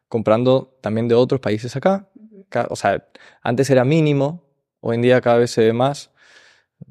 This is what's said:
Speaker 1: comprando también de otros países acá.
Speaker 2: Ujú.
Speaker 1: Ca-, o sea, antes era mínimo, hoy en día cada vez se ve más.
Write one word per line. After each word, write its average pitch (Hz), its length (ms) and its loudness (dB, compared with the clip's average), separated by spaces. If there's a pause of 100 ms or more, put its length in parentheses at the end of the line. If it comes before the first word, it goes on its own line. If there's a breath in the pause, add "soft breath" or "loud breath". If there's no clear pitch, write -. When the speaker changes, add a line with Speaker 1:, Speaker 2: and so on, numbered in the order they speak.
Speaker 1:
comprando 120 720 0
también 110 260 -4
de 117 80 0
otros 127 260 2
países 110 360 -6
acá. 190 400 -2
Speaker 2:
Ujú. - 320 -20
Speaker 1:
Ca-, - 220 -4
o - 60 -8
sea, 98 300 -2 (340 loud breath)
antes 123 300 -2
era 127 140 4
mínimo, 147 580 0 (380)
hoy 117 160 -4
en 117 60 -2
día 123 180 4
cada 120 180 2
vez 120 140 0
se - 80 0
ve 113 120 4
más. 131 380 -4 (800 soft breath)